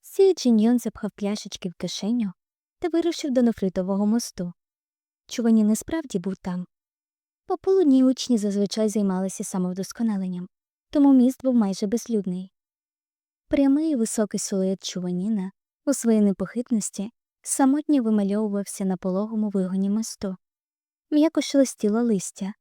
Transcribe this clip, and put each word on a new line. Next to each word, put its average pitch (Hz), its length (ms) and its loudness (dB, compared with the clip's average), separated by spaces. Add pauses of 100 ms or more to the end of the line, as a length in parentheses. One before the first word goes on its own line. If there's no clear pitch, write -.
Сюй 381 340 2
Джиньйон 233 440 4
запхав 214 320 -6
пляшечки - 580 -8
в 175 60 -10
кишеню 202 580 -4 (460)
та 359 100 -4
вирушив 330 420 -2
до 254 120 2
нефритового 196 640 0
мосту. 208 460 -4 (760)
Чувані 226 380 2
насправді 220 540 -2
був 190 180 -6
там. 180 300 -8 (800)
По 359 120 -4
полудні 302 460 4
учні 254 340 2
зазвичай 202 500 0
займалися 196 560 -2
самовдосконаленням, 185 1040 -4 (420)
тому 277 220 6
міст 254 320 4
був 262 100 2
майже 208 320 0
безлюдний. 190 680 -4 (960)
Прямий 285 420 4
і 294 60 0
високий 220 440 -2
силует 190 440 -2
Чуваніна 185 680 -4 (340)
у 277 80 2
своїй 226 260 2
непохитності 208 920 -2 (320)
самотньо 285 600 2
вимальовувався 202 840 -2
на 190 120 0
пологому 214 520 -2
вигоні 190 420 -2
мосту. 208 460 -4 (760)
М'яко 302 300 2
шелестіло 240 600 0
листя. 202 580 -2